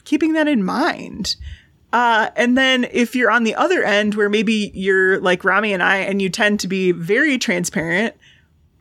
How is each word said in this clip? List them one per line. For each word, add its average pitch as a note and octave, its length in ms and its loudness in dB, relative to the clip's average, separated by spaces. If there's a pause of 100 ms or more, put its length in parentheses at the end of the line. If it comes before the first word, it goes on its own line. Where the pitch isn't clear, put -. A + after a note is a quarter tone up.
keeping D#4 300 0
that D#4 140 2
in B3+ 160 2
mind. - 720 -4 (580)
Uh, A3+ 420 2
and B3 220 2
then C4 340 2
if A#3+ 240 0
you're A#3+ 160 2
on A#3 120 2
the A3 120 -2
other D#4+ 280 0
end G#3 320 0
where G#3 140 0
maybe G#3 440 0
you're F#3+ 460 2
like F3+ 240 0
Rami G3 300 0
and F3+ 100 -2
I, F#3 140 2
and G3 240 -2
you F#3+ 80 0
tend G#3 320 0
to F#3 60 -6
be F#3 240 0
very A3 460 0
transparent, F3+ 800 -2 (640)